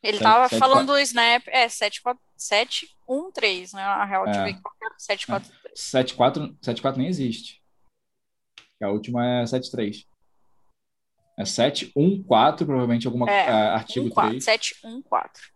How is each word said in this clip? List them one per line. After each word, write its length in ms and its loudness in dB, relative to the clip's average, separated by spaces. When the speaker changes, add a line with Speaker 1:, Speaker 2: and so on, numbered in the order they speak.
Speaker 1:
ele 160 -2
Speaker 2:
Sete, 40 -2
Speaker 1:
tava 260 6
Speaker 2:
sete, 100 0
Speaker 1:
falando 280 6
Speaker 2:
quatro. 80 2
Speaker 1:
do 60 4
snap, 480 2
é, 200 2
sete 340 -4
quatro, 200 -6
sete 600 -4
um 240 -6
três, 400 -4
né? 100 -10
A 220 -2
real, 200 -2
deixa 160 -2
eu 40 -2
Speaker 2:
É. 80 -4
Speaker 1:
ver 80 -14
qual 180 -14
que 60 -16
era 100 -10
o 60 -20
sete 260 -6
quatro 240 -6
três. 280 -20
Speaker 2:
É. 40 -12
Sete 320 -2
quatro, 460 0
sete 220 -6
quatro 180 -2
nem 80 -2
existe. 540 -6
A 60 -4
última 380 -2
é 200 0
sete 240 -4
três. 360 -6
É 60 -6
sete 520 -2
um 260 2
quatro, 440 4
provavelmente 400 0
alguma, 240 -2
Speaker 1:
É, 160 2
Speaker 2:
é, 40 0
artigo 560 0
Speaker 1:
um 40 -2
quatro, 200 2
Speaker 2:
três. 140 -6
Speaker 1:
sete 300 -2
um 180 -14
quatro. 400 -6